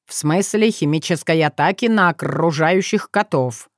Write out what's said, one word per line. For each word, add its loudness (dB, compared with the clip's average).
«В -16
смысле 0
химической -2
атаки 0
на 4
окружающих 0
котов». -2